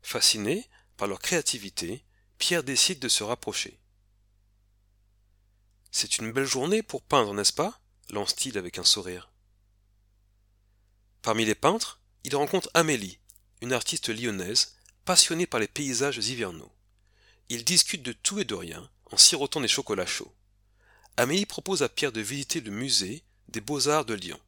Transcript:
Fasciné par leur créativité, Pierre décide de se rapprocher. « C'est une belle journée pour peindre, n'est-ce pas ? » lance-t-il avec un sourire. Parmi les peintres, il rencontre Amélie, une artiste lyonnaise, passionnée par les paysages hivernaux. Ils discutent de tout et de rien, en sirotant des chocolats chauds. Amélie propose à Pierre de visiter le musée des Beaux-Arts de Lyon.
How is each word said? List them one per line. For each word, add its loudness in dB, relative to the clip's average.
Fasciné 0
par -2
leur -4
créativité, -4
Pierre 0
décide 2
de -4
se 2
rapprocher. « -6
C'est -2
une -6
belle 0
journée 0
pour -8
peindre, 4
n'est-ce 2
pas ? » -2
lance-t-il -4
avec -8
un -8
sourire. 0
Parmi 2
les 2
peintres, 0
il -4
rencontre 0
Amélie, 2
une -2
artiste -2
lyonnaise, -2
passionnée 4
par -2
les 2
paysages -2
hivernaux. -6
Ils -8
discutent 2
de -6
tout -2
et 0
de -6
rien, -12
en -2
sirotant 6
des 0
chocolats 0
chauds. -6
Amélie 2
propose -2
à 2
Pierre -2
de -4
visiter -4
le -10
musée -2
des -8
Beaux-Arts 0
de -4
Lyon. -10